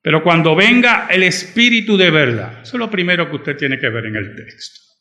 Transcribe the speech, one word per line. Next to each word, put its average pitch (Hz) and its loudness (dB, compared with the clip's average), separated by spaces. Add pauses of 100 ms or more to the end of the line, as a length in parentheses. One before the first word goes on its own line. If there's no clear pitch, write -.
"Pero 156 0
cuando 165 2
venga 233 2
el 185 2
Espíritu 220 0
de 185 4
verdad", 123 0
eso - -10
es - -4
lo 220 -6
primero 175 -2
que 151 -8
usted 143 -8
tiene 135 -4
que 131 -4
ver 113 -6
en 107 -8
el 101 -8
texto. - -20 (220)